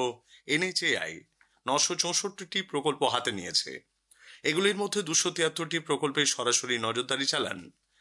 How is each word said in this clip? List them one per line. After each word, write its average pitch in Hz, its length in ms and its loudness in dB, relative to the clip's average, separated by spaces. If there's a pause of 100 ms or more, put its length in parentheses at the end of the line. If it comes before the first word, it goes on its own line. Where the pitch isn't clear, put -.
(460)
এনএইচএআই 143 720 0 (480)
নশো 143 260 2
চৌষট্টিটি 185 680 -2
প্রকল্প 147 400 0
হাতে 120 300 2
নিয়েছে। 87 520 -4 (580)
এগুলির 185 340 2
মধ্যে 202 260 -2
দুশো 160 280 2
তিয়াত্তরটি 160 480 -2
প্রকল্পে 147 480 2
সরাসরি 123 520 2
নজরদারি 123 480 -2
চালান 101 440 -4 (300)